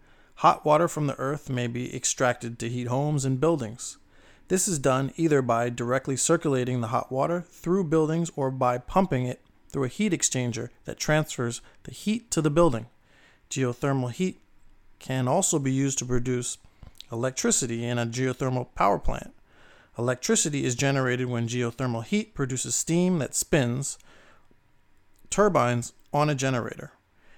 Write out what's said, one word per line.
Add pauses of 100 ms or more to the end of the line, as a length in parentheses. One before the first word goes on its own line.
(360)
Hot
water
from
the
earth
may
be
extracted
to
heat
homes
and
buildings. (520)
This
is
done
either
by
directly
circulating
the
hot
water
through
buildings
or
by
pumping
it (280)
through
a
heat
exchanger (160)
that
transfers (240)
the
heat
to
the
building. (640)
Geothermal
heat (580)
can
also
be
used
to
produce (540)
electricity
in
a
geothermal
power
plant. (640)
Electricity
is
generated
when
geothermal
heat
produces
steam
that
spins (1300)
turbines (200)
on
a
generator. (460)